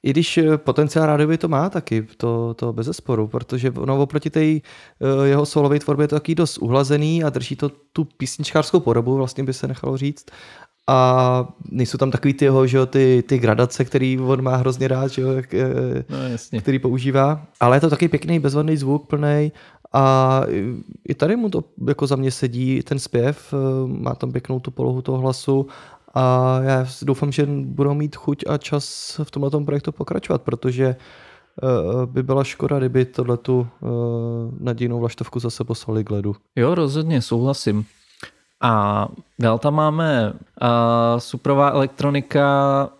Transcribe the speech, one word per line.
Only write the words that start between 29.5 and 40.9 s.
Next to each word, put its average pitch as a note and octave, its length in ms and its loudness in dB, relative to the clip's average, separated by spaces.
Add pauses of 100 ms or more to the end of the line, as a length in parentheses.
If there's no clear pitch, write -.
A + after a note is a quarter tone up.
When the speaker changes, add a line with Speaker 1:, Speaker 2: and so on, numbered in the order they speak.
Speaker 1:
projektu C#3+ 260 -2
pokračovat, - 500 -4
protože, B2 440 -2
eh, B2 1200 -4
by B2+ 160 -2
byla C3+ 220 2
škoda, - 340 -2
kdyby B2+ 260 2
tohletu, B2 600 -2
eh, - 200 -14 (760)
nadějnou A#2+ 400 -2
vlaštovku A#2 400 -4
zase A#2 240 -6
poslali A2 400 -4
k G2+ 60 -10
ledu. G2+ 260 -2 (200)
Speaker 2:
Jo, C3 180 4
rozhodně, D#3 480 0
souhlasím. A#2 600 0 (800)
A G#2 460 2 (300)
dál A#2 200 2
tam D3 160 0
máme, D3+ 580 0 (300)
eh, B2 40 2 (520)